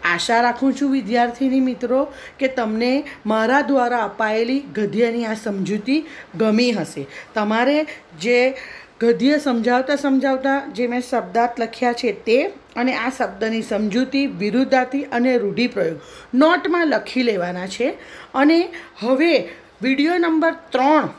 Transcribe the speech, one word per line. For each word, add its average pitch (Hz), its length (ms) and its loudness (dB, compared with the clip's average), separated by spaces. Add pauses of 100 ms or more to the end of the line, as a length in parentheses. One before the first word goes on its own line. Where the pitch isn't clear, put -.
આશા 175 360 2
રાખું 240 340 0
છું 269 180 0
વિદ્યાર્થીની 240 680 0
મિત્રો 254 400 0 (380)
કે 269 100 0
તમને 247 560 0 (220)
મારા 226 360 2
દ્વારા 247 360 2
અપાયેલી 220 640 0
ગદ્યની 233 640 -2
આ 220 100 -4
સમજૂતી 214 720 -2 (300)
ગમી 220 360 2
હશે. 151 340 -6 (280)
તમારે 240 520 2 (340)
જે 247 340 2 (460)
ગદ્ય 233 380 4
સમજાવતા 262 580 0
સમજાવતા 269 680 2
જે 233 200 -4
મેં 247 160 -2
શબ્દાર્થ 233 580 -2
લખ્યા 240 320 -2
છે 240 200 -2
તે 226 260 2 (380)
અને 254 200 -2
આ 233 140 -4
શબ્દની 220 520 -4
સમજૂતી, 226 640 -2
વિરુદ્ધાર્થી 254 800 0
અને 247 340 2
રૂઢિપ્રયોગ 196 600 -2 (360)
નોટમાં 330 520 4
લખી 254 360 -2
લેવાના 180 440 -2
છે. 233 280 -4 (400)
અને 311 340 4 (320)
હવે 262 320 2 (500)
વીડિયો 285 360 2
નંબર 330 360 2 (160)
ત્રણ 269 380 2 (100)